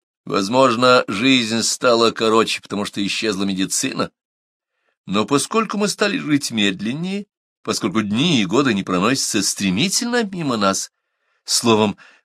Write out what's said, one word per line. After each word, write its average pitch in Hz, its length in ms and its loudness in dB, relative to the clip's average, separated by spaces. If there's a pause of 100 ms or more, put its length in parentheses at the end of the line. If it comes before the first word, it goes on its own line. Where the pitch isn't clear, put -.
(240)
Возможно, 123 840 2
жизнь 113 560 0
стала 117 480 2
короче, 110 500 2
потому 101 240 -6
что 104 180 -6
исчезла 98 400 -2
медицина. 98 680 -2 (960)
Но 104 180 0
поскольку 202 540 -2
мы 208 80 0
стали 202 320 -2
жить 143 320 -2
медленнее, 117 760 -2 (380)
поскольку 110 400 -2
дни 120 380 0
и 98 40 0
годы 117 300 2
не 95 80 -2
проносятся 104 580 0
стремительно 190 840 -2
мимо 170 340 -4
нас, 98 340 0 (520)
словом, 107 540 2 (280)